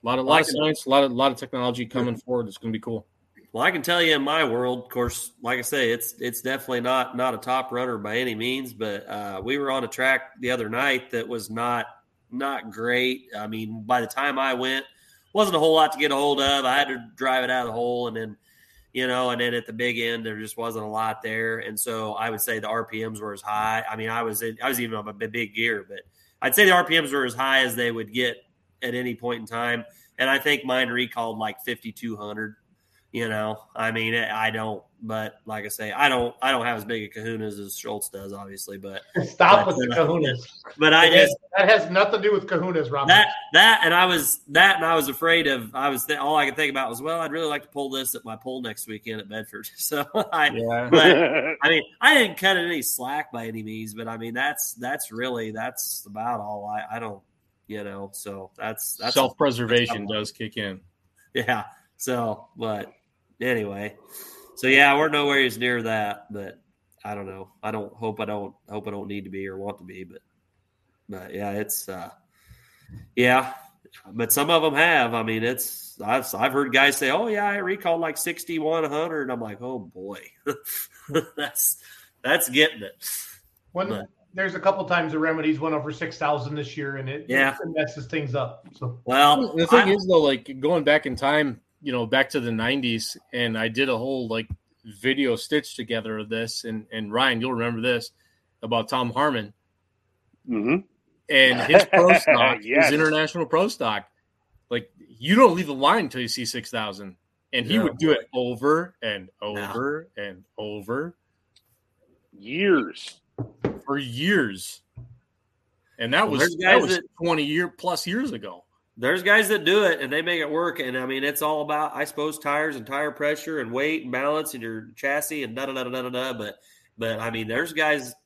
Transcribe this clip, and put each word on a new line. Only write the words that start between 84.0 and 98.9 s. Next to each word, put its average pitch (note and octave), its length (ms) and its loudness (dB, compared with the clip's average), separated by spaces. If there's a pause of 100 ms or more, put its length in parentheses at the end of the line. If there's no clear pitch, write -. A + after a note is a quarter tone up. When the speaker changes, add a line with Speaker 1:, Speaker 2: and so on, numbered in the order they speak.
Speaker 3:
there's F#3 200 -4
a F#3 60 -8
couple G3 240 2
times E3 280 0
the D#3 60 -2
Remedies D#3 420 0
went D#3+ 140 -2
over D3 180 -4
six - 260 -8
thousand D3 360 -2
this D3 220 -8
year, C#3 200 -8
and C3 120 -8
it, C#3+ 200 -10
Speaker 2:
Yeah. C3+ 320 2
Speaker 3:
it - 160 -8
messes D3 300 -4
things D3 280 -4
up. C3 400 -6
So - 300 -10
Speaker 2:
Well, C#3 520 4
Speaker 1:
The E3 100 4
thing A3 220 8
Speaker 2:
I F#3+ 40 6
Speaker 1:
is, G3 140 0
though, F3 160 6
like, C3+ 380 0
going D#3 240 0
back D3 220 4
in B2+ 100 -4
time, C#3 440 0 (200)
you C#3+ 120 -6
know, A#2+ 140 0
back C3 240 2
to D3 100 -2
the A#2 120 -4
nineties, A#2 640 -2 (160)
and A#2 240 -2
I A2+ 120 -2
did C3 200 0
a B2 80 0
whole, B2+ 320 -4
like, A2+ 200 -4 (360)
video A#2 520 0
stitch - 400 -4
together A2 420 -6
of G#2+ 100 -8
this, A2+ 360 -6
and, A2 280 -8
and G#2+ 200 -8
Ryan, B2 280 2
you'll B2+ 140 -2
remember A#2 260 -4
this, A#2+ 300 -2 (520)
about A2+ 260 -2
Tom B2 240 0